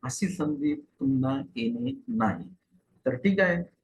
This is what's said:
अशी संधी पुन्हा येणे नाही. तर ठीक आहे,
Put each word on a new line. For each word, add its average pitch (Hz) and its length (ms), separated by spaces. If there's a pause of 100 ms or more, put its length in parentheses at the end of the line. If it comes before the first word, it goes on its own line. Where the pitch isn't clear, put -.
अशी 131 240
संधी 151 460
पुन्हा 135 680 (140)
येणे 120 360 (160)
नाही. 110 380 (600)
तर - 100
ठीक 196 240
आहे, 175 240 (200)